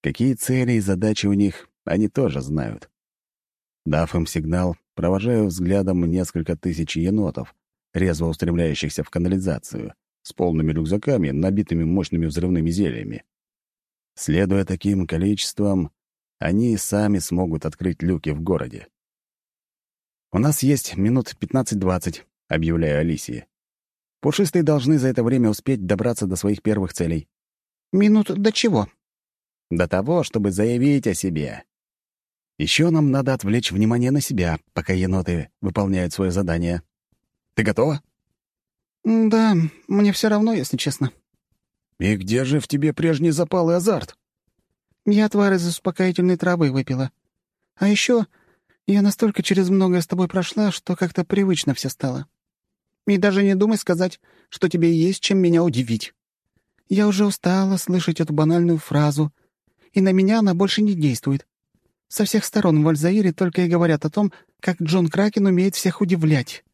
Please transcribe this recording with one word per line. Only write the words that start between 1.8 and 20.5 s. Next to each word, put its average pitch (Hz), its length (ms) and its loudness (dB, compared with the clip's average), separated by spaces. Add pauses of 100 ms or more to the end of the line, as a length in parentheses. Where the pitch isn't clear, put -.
они 101 240 0
тоже 82 320 -2
знают. 64 500 -6 (960)
Дав 78 300 -2
им 82 120 -2
сигнал, 85 500 -2 (180)
провожаю 104 520 0
взглядом 92 580 0
несколько 85 520 -2
тысяч 80 400 -6
енотов, 90 580 -2 (380)
резво 87 340 0
устремляющихся 82 800 -2
в - 60 -14
канализацию, 90 840 -4 (280)
с - 100 -20
полными 80 400 0
рюкзаками, 85 580 -2
набитыми 85 540 -2
мощными 82 420 -2
взрывными 82 440 -2
зельями. 58 540 -4 (920)
Следуя 95 500 0
таким 95 420 -2
количествам, 98 840 -2 (480)
они 107 380 0
сами 104 420 0
смогут 85 480 -4
открыть 82 360 -6
люки 82 280 -2
в 76 100 -4
городе. 76 480 -4 (1400)
"У 90 60 0
нас 147 240 0